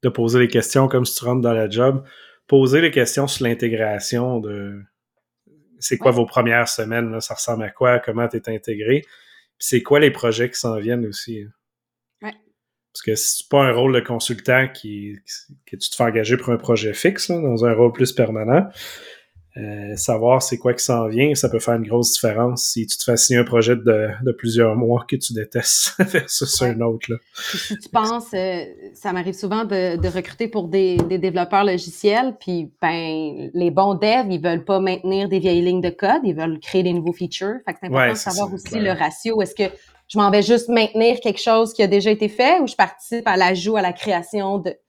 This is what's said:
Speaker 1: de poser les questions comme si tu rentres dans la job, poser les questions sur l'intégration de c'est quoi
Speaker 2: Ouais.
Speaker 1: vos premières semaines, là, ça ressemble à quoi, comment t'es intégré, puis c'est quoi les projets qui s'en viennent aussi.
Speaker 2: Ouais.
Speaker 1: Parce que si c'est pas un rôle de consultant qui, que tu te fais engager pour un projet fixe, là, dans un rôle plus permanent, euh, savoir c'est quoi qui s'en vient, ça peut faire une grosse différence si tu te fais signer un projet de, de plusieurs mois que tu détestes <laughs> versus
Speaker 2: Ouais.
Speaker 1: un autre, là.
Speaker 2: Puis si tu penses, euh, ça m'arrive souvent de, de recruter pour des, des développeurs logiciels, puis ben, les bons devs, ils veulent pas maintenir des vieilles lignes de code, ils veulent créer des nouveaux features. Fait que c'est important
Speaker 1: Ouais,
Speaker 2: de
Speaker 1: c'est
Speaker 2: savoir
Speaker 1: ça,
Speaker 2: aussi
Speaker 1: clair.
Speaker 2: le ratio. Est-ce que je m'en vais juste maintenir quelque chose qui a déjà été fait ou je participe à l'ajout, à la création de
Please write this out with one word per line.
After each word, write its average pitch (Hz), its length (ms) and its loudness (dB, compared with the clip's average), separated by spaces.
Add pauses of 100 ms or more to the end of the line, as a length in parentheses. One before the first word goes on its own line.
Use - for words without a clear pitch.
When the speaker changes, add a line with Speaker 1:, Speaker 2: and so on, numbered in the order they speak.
Speaker 1:
de 131 60 2
poser 120 320 2
les 123 80 6
questions 131 400 2
comme 127 160 2
si - 120 -6
tu - 80 -10
rentres 123 180 0
dans 120 100 2
la 110 180 0
job, 131 320 2 (460)
poser 135 320 6
les 165 100 4
questions 135 380 0
sur 131 180 -4
l'intégration 117 960 -2
de 101 420 -10 (960)
c'est - 200 -2
quoi 131 120 4
Speaker 2:
Ouais. 117 60 4
Speaker 1:
vos 117 100 2
premières 117 420 2
semaines, 113 440 -4
là, 113 80 -6
ça - 140 -10
ressemble 113 280 -6
à 101 80 -6
quoi, 123 300 2
comment 117 260 -4
t'es 117 220 -6
intégré, 110 540 -2
puis - 80 -20 (480)
c'est 120 240 0
quoi 147 180 4
les 147 100 6
projets 117 400 -2
qui - 80 -10
s'en 113 200 -4
viennent 117 280 -4
aussi. 107 380 -12 (760)
Speaker 2:
Ouais. 208 120 -12 (580)
Speaker 1:
Parce - 120 -16
que 110 100 -2
si - 280 -4
c'est - 80 -20
pas 139 120 6
un 127 100 4
rôle 127 220 2
de 123 60 4
consultant 123 680 0
qui, 104 480 -12 (520)
que - 100 -16
tu - 140 -6
te - 40 -10
fais 123 100 0
engager 113 340 0
pour - 100 -6
un 120 80 0
projet 107 380 0
fixe, - 340 0
là, 175 120 -2
dans 120 260 0
un 117 80 4
rôle 117 180 6
plus 127 200 0
permanent, 113 540 2 (920)
euh, 104 380 -10
savoir 120 480 2
c'est - 160 -4
quoi 123 160 0
qui - 80 -6
s'en 117 240 0
vient, 123 300 2
ça 151 120 0
peut 117 120 0
faire 120 140 0
une 113 120 -2
grosse 117 280 0
différence 120 500 0
si 110 240 -4
tu - 100 -6
te - 60 -6
fais 120 120 2
signer 123 220 4
un 120 60 6
projet 117 320 4
de, 107 320 2 (120)
de 127 120 -2
plusieurs 113 420 2
mois 120 340 2
que - 60 -2
tu 131 180 -6
détestes - 640 -2
<laughs> 190 140 2
versus - 500 -2
Speaker 2:
Ouais. 123 100 2
Speaker 1:
un 113 100 -4
autre, 117 280 -2
là. 117 100 -6 (320)
Speaker 2:
Puis 190 80 -6
si 208 200 -8
tu - 100 -18
penses, 226 460 -2
euh, 185 300 -4 (300)
ça 196 180 -8
m'arrive 180 220 -4
souvent 208 300 -4
de, 185 320 -2
de 180 120 -2
recruter 185 400 -6
pour 214 180 -4
des, 185 300 2
des 175 220 0
développeurs 180 440 0
logiciels, 202 800 0
puis 170 320 -6 (100)
ben, 160 720 -4
les 175 160 2
bons 190 240 2
devs, 214 340 2
ils 175 140 -4
veulent 170 220 -2
pas 196 160 0
maintenir 190 480 -2
des 190 100 0
vieilles 175 240 2
lignes 180 180 0
de 175 100 -2
code, 214 340 0
ils 185 100 0
veulent 160 240 -4
créer 185 240 -2
des 180 100 0
nouveaux 170 200 -2
features. 190 520 -6
Fait - 100 -8
que - 60 -20
c'est 190 60 -12
important 131 200 2
Speaker 1:
Ouais, 120 40 4
Speaker 2:
de 220 60 -2
Speaker 1:
c'est - 140 -6
Speaker 2:
savoir 202 180 -2
Speaker 1:
ça, 185 60 -8
Speaker 2:
aussi - 160 -12 (100)
Speaker 1:
clair. 190 140 0
Speaker 2:
le 160 40 -8
ratio. 208 420 -2
Est-ce 185 140 -2
que 196 180 -2 (360)
je 208 100 -2
m'en 202 140 4
vais 208 100 6
juste 233 260 2
maintenir 226 520 2
quelque 202 200 -4
chose 226 320 2
qui 214 120 2
a - 20 2
déjà 202 240 2
été 214 180 0
fait 262 320 4
ou 269 60 0
je - 80 -8
participe 226 540 -2
à 185 80 2
l'ajout, 190 400 2
à 202 60 2
la 180 100 0
création 196 680 -4
de 185 160 -6 (140)